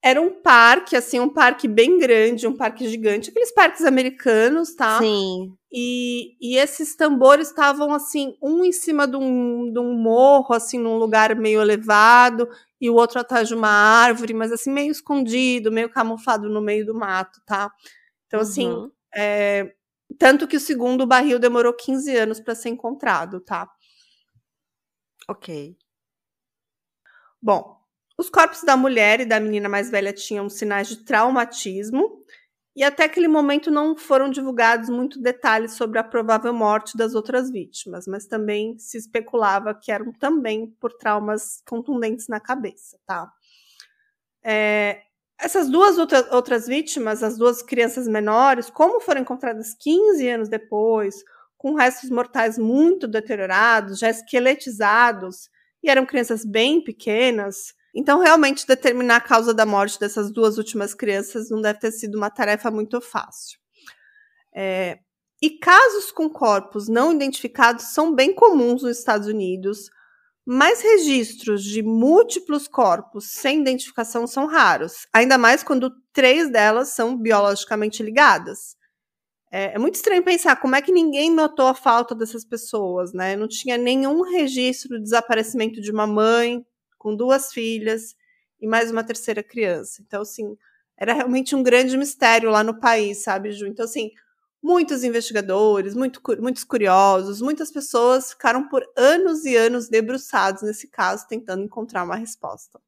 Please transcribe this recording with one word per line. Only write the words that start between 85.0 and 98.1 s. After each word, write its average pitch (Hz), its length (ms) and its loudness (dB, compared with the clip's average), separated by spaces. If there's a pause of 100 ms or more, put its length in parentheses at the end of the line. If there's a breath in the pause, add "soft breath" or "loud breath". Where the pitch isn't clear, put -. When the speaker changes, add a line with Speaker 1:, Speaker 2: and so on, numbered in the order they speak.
Speaker 1:
desaparecimento 220 800 -2
de 208 100 -10
uma 214 160 -2
mãe 233 560 0 (360)
com 214 160 -6
duas 262 380 0
filhas 220 640 -6 (440)
e 214 60 -8
mais 226 240 -2
uma 226 140 -4
terceira 220 360 -8
criança. 202 640 -6
Então, 208 160 -10
assim, 214 380 -12 (380)
era 214 160 -4
realmente 262 420 -2
um 269 80 0
grande 254 340 4
mistério 233 540 2
lá 214 140 4
no 226 160 -6
país, 214 420 0
sabe, 202 300 -6
Ju? 202 160 -10
Então, 208 160 -8
assim, 226 260 -8 (500)
muitos 302 440 0
investigadores, 208 920 0
muito 254 260 -4
cu-, 214 220 -4
muitos 247 220 -6
curiosos, 196 760 2
muitas 302 300 -4
pessoas 254 640 0